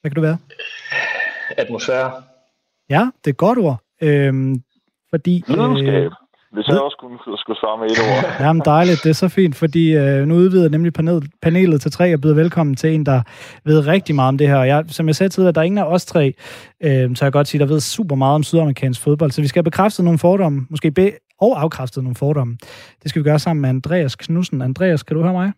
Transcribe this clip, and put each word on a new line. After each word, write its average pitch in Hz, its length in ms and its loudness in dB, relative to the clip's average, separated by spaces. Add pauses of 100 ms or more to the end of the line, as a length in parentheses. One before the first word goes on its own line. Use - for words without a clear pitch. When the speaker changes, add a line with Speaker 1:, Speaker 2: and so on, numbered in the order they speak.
Speaker 1:
Hvad 151 100 -8
kan 139 40 -12
du 156 60 -2
være? 156 180 0 (1160)
Speaker 2:
Atmosfære. 127 560 -4 (800)
Speaker 1:
Ja, 147 100 2
det 247 260 -4
er 151 40 0
et 127 60 -2
godt 226 220 2
ord. 147 200 0 (240)
Øhm, 135 600 0 (480)
fordi, 175 380 0
Speaker 3:
Lidenskab. 139 460 0
Speaker 1:
øh, 85 160 0 (420)
Speaker 3:
Hvis 104 160 -6
jeg 143 60 4
Speaker 1:
ved- 160 60 2
Speaker 3:
også 139 180 -4
skulle, 120 400 -14
skulle - 200 -8
svare 110 200 -4
med 113 80 -4
et 113 120 0
ord. 110 260 0 (100)
Speaker 1:
<laughs> 131 120 -4
Jamen 160 180 2
dejligt, 165 400 2
det 160 60 2
er 156 40 4
så 185 140 0
fint, 175 280 0
fordi, 160 380 2
øh, 139 320 2
nu 160 80 0
udvider 180 340 4
nemlig 156 240 0
panel-, 160 380 -2 (120)
panelet 165 380 4
til 151 100 -4
tre 175 240 2
og 147 60 -2
byder 151 140 2
velkommen 156 420 2
til 160 180 0
en, 151 120 0
der 131 160 2 (420)
ved 151 220 4
rigtig 165 280 0
meget 131 140 2
om 135 100 0
det 147 100 4
her. 139 140 4
Jeg, 143 260 2
som 160 180 -4
jeg 156 100 2
sagde 190 140 0
tidligere, 185 220 2
der 160 80 0
er 160 40 2
ingen 196 140 0
af 190 60 0
os 175 200 0
tre, 143 300 0 (480)
øh, 156 80 0
så 127 340 0
jeg 139 80 2
kan - 0 -
godt 143 160 2
sige, 151 120 -2
der 143 60 2
ved 151 140 0
super 160 360 -4
meget 135 180 2
om 156 80 2
sydamerikansk 139 600 -2
fodbold, 147 280 0
så 139 100 -6
vi 147 80 0
skal 175 120 0
have 165 100 0
bekræftet 190 340 0
nogle 170 140 4
fordomme, 170 520 0
måske 156 200 -2
be- 185 280 0 (220)
og 208 200 2
afkræftet 139 420 -6
nogle 123 140 -4
fordomme. 139 400 -2 (460)
Det 147 80 -8
skal 156 120 -2
vi 143 60 0
gøre 147 100 4
sammen 156 220 -2
med 139 80 0
Andreas 135 480 -2
Knudsen. 165 460 -4
Andreas, 147 400 0
kan - 140 -4
du 165 60 0
høre 180 100 0
mig? 185 260 -2